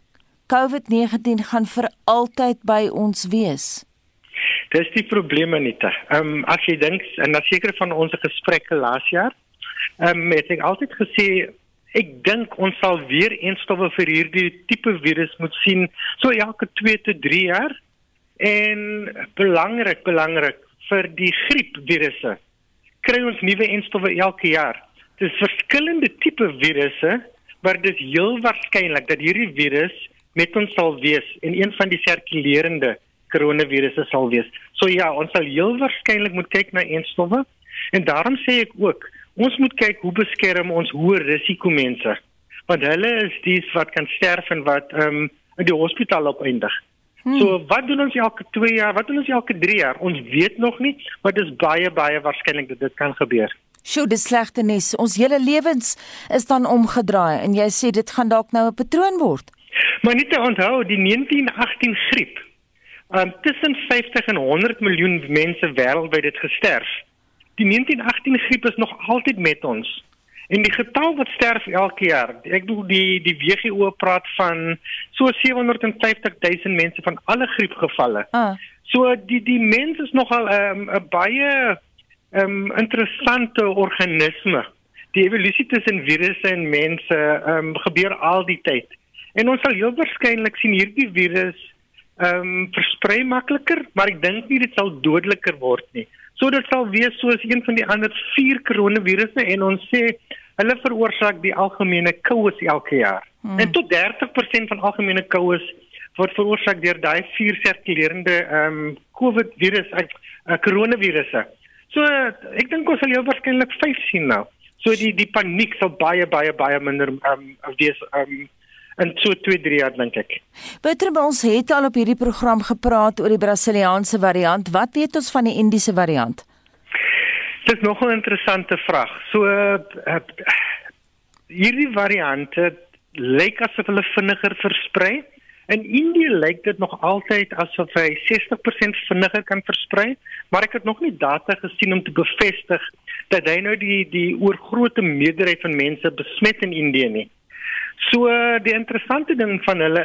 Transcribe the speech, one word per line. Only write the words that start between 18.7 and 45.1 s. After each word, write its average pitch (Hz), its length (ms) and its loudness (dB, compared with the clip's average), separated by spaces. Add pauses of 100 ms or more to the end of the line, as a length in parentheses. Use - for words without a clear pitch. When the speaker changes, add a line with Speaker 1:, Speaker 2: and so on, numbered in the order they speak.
Speaker 2:
belangrik, 196 680 2
belangrik, 160 540 0 (320)
vir 190 260 2
die 175 160 0 (180)
griepvirusse 147 880 -2 (640)
kry 247 200 2
ons 233 200 -4
nuwe 202 260 2
enstowwe 196 500 -2
elke 185 300 0
jaar. 156 360 0 (340)
Dis 185 200 -2
verskillende 294 800 0
tipe 220 420 0
virusse, 151 640 0 (400)
maar 180 200 0
dis 185 160 -2
heel 170 440 -2
waarskynlik 180 640 -2
dat 160 120 0
hierdie 180 340 0
virus 147 560 -2 (240)
met 170 220 0
ons 208 180 0
sal 165 260 0
wees 147 420 -2
en 160 120 -4
een 196 240 0
van 190 120 0
die 175 180 -2
sirkulerende 151 920 0 (320)
koronavirusse 147 800 0
sal 131 200 0
wees. 117 160 2 (280)
So - 140 2
ja, 180 260 2
ons 156 180 -4
sal 175 120 2
heel 165 340 0
waarskynlik 214 560 0
moet 175 160 -6
kyk 196 240 -2
na 185 80 0
enstowwe 175 640 -2 (460)
en 190 120 2
daarom 165 320 0 (120)
sê 247 140 2
ek 220 160 -4
ook, 185 320 -2 (260)
ons 240 220 0
moet 262 160 2
kyk 214 280 0
hoe 180 100 -4
beskerm 180 600 0
ons 165 200 -2
hoë 165 340 2
risiko 156 440 0
mense, 123 480 0 (520)
want 160 160 2
hulle 214 400 0
is 175 160 -6
die 180 320 0
wat 160 180 0
kan 156 140 -2 (100)
sterf 175 360 0
en 160 120 -4
wat, 143 300 0
ehm, 151 300 0 (340)